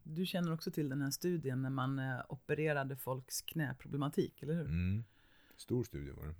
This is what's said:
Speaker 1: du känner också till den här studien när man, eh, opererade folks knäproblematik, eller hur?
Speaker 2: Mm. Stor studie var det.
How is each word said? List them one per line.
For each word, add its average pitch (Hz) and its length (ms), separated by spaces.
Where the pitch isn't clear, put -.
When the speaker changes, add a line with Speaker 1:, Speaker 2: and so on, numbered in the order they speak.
Speaker 1:
du 160 220
känner 175 260
också 165 180
till 151 180
den 139 140
här 139 80
studien 139 520
när 131 80
man, 135 280
eh, 131 300
opererade 143 680
folks - 460
knäproblematik, 139 1000
eller 147 120
hur? 170 100
Speaker 2:
Mm. 92 400
Stor 117 280
studie 71 260
var 73 160
det. 78 140